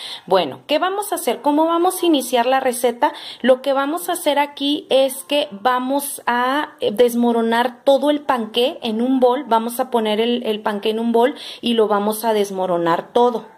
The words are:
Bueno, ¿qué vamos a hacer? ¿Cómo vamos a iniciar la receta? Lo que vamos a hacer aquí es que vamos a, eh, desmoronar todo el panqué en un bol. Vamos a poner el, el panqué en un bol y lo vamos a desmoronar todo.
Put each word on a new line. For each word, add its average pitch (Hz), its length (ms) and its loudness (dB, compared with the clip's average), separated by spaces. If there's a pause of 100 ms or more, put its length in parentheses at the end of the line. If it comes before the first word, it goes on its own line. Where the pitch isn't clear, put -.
(260)
Bueno, 160 400 0
¿qué 294 120 2
vamos 392 340 -4
a 339 40 -4
hacer? 247 260 -4
¿Cómo 294 240 2
vamos 339 360 0
a 349 40 0
iniciar 247 400 2
la 262 120 2
receta? 254 540 0 (300)
Lo 254 200 4
que 277 100 0
vamos 285 360 -2
a 359 40 0
hacer 294 260 0
aquí 285 500 -2
es 262 360 2
que 285 260 -2
vamos 254 760 -2
a, 254 440 0 (100)
eh, 240 120 0
desmoronar 240 920 2
todo 277 260 4
el 294 120 0
panqué 240 600 -2
en 220 200 -2
un 262 180 2
bol. 247 240 2
Vamos 233 340 -2
a 254 120 -4
poner 214 300 0
el, 240 240 0
el 214 180 -4
panqué 208 280 -4
en 220 80 -2
un 233 140 -2
bol 240 220 4 (260)
y 240 140 -2
lo 220 120 2
vamos 208 380 -2
a 226 80 0
desmoronar 185 800 0
todo. 240 340 2 (120)